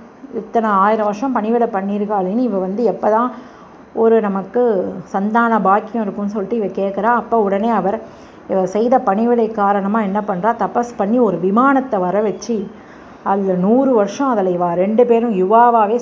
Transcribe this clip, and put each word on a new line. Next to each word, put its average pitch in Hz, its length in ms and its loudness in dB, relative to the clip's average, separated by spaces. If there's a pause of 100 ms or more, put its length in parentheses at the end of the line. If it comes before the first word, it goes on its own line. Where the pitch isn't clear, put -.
(340)
இத்தனை 220 360 -4
ஆயிரம் 208 340 2
வருஷம் 208 280 -2
பணிவிடை 226 340 0
பண்ணியிருக்காளேன்னு 202 720 -2
இவ 233 200 -2
வந்து 196 320 -2
எப்பதான் 220 400 0 (640)
ஒரு 226 260 4
நமக்கு 196 760 -2 (100)
சந்தான 220 560 0
பாக்கியம் 208 420 0
இருக்கும்னு 202 280 -6
சொல்லிட்டு 208 260 -4
இவ 214 100 -2
கேக்குறா. 196 480 -2
அப்ப 233 240 -2
உடனே 196 300 0
அவர் 208 320 0 (480)
இவ 190 180 0
செய்த 233 320 2
பணிவிடை 226 520 0
காரணமா 202 500 0
என்ன 202 200 -2
பண்றா, 208 380 -2
தபஸ் 240 380 -4
பண்ணி 214 220 0
ஒரு 196 200 2
விமானத்தை 240 640 2
வர 180 200 0
வச்சு 202 500 -4 (520)
அதுல 196 300 0
நூறு 226 420 2
வருஷம் 214 340 0
அதுல 202 220 0
இவ 175 240 -2
ரெண்டு 214 320 2
பேரும் 233 280 2
யுவாவாவே 220 680 4